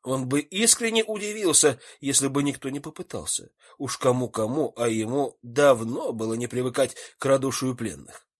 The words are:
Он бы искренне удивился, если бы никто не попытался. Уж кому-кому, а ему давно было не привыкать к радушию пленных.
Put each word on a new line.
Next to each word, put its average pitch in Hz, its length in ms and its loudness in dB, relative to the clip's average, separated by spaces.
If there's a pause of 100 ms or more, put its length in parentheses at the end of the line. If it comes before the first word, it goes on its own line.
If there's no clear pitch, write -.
Он 131 260 -4
бы 143 120 2
искренне 220 600 0
удивился, 208 760 0 (200)
если 139 280 0
бы 139 140 0
никто 139 260 -4
не 139 120 -8
попытался. - 680 -8 (280)
Уж 135 180 -6
кому-кому, 123 800 0
а 120 120 0
ему 113 520 -2
давно 127 720 4
было 113 220 -2
не 120 140 -4
привыкать 127 480 0 (200)
к - 80 -10
радушию 131 500 2
пленных. - 540 -10 (120)